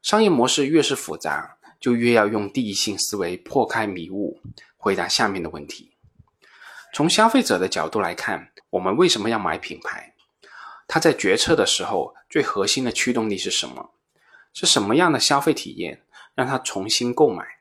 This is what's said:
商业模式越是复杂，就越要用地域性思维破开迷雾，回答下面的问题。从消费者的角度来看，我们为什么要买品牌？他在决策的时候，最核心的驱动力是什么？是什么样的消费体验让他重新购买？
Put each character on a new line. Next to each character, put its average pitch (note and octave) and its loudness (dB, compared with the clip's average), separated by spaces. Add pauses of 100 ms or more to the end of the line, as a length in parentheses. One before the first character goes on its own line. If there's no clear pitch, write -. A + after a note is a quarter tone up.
商 G#3+ 2
业 G#3 6
模 B2+ 4
式 C#3+ 2
越 D3+ 4
是 C3+ 0
复 - -8
杂， - -6 (200)
就 B2 2
越 A#2+ 2
要 G#2+ 6
用 G#2 -2
地 A#2 -2
域 - -6
性 F#2+ -2
思 - -4
维 F2+ -2
破 A#2 0
开 A2+ -2
迷 F2+ -8
雾， F#2+ -8 (380)
回 G2 0
答 F2 -2
下 G#2+ 0
面 F#2+ -4
的 D2+ -6
问 D2 -14
题。 - -20 (1000)
从 D#3+ 2
消 G#3+ 4
费 A#3+ 4
者 F#2 0
的 F#2 0
角 E2 -4
度 G#2+ -2
来 F2 -2
看， - -8 (180)
我 - -2
们 - 0
为 F3+ 6
什 A#2 2
么 G2+ -2
要 A2+ 0
买 F2 -2
品 - -12
牌？ - -14 (760)
他 - 0
在 D#3 6
决 F#2+ 2
策 - 2
的 G2+ 4
时 - 0
候， F2 -4 (120)
最 D3+ 0
核 G2 -2
心 C3 0
的 A#2+ -2
驱 B2 -2
动 A2+ 0
力 G2 -4
是 F#2+ -6
什 - -4
么？ B1+ -16 (600)
是 - -4
什 - 4
么 G#2 2
样 E3+ 4
的 B2 0
消 C#3+ 2
费 C#3+ 2
体 - -10
验 - -10 (320)
让 B2+ -2
他 C3 -2
重 G2+ -8
新 B2 -2
购 B2 4
买？ A2 -8 (160)